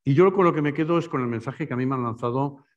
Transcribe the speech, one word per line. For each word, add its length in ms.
y 100
yo 200
con 100
lo 100
que 80
me 120
quedo 240
es 100
con 140
el 60
mensaje 380
que 80
a 40
mí 80
me 100
han 80
lanzado, 640